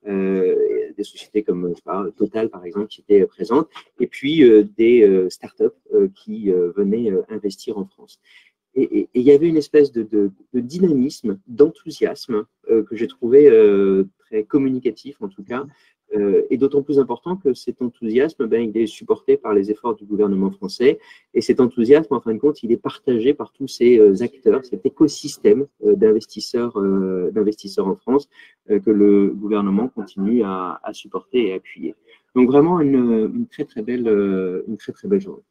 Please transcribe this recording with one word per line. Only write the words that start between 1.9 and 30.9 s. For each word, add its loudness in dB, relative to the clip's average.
Total, -4
par -20
exemple, -8
qui -20
étaient 4
présentes, -4
et 0
puis, 0
euh, 8
des, 4
euh, 2
startups, -10
euh, 2
qui, -8
euh, -2
venaient, -2
euh, -2
investir -10
en -8
France. -20
Et, 0
et, -2
et -6
il 0
y 6
avait 4
une 0
espèce 2
de, -6
de, -2
de -2
dynamisme, -4
d'enthousiasme, -2
euh, 0
que -12
j'ai -6
trouvé, 4
euh, 4
très -6
communicatif, -4
en -12
tout -16
cas, -10
euh, 2
et -2
d'autant 0
plus 0
important -4
que -2
cet -12
enthousiasme, -4
ben, -2
il -6
est 0
supporté -2
par -4
les 0
efforts -6
du -20
gouvernement -2
français, -2
et -2
cet -2
enthousiasme, 2
en -4
fin -4
de -10
compte, -2
il -4
est 0
partagé -2
par -8
tous -12
ces, 2
euh, 6
acteurs, 0
cet -10
écosystème, 0
euh, 4
d'investisseurs, -2
euh, -2
d'investisseurs -4
en -2
France, -4
euh, 0
que -2
le 4
gouvernement -2
continue -4
à, -6
à -12